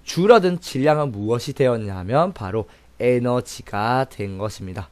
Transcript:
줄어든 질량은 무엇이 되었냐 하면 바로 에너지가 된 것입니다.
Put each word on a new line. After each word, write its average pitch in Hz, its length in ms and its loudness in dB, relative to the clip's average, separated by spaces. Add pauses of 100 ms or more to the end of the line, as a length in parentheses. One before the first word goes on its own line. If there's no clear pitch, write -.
줄어든 185 580 4
질량은 147 500 0
무엇이 110 420 -4
되었냐 113 440 0
하면 139 360 0
바로 104 320 -6 (340)
에너지가 123 1120 0
된 98 280 -8
것입니다. 101 540 -8